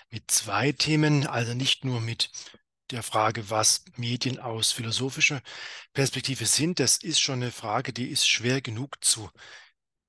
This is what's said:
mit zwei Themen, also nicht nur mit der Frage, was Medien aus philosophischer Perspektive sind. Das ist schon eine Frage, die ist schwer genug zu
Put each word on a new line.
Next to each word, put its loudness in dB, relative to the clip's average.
mit -10
zwei 2
Themen, 4
also -2
nicht 0
nur -2
mit -2
der -6
Frage, 0
was 2
Medien -2
aus -2
philosophischer 0
Perspektive 0
sind. 2
Das 4
ist 0
schon 0
eine -2
Frage, -2
die -4
ist 2
schwer 2
genug -8
zu 0